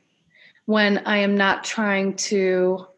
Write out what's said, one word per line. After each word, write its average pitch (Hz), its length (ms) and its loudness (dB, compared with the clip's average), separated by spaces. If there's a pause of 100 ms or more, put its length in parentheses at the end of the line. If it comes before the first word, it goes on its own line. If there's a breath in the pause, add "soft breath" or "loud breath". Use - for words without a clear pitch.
(680 soft breath)
when 208 400 2
I 208 100 0
am 202 180 2
not 196 280 2
trying 196 500 -2 (160)
to 185 560 0 (120)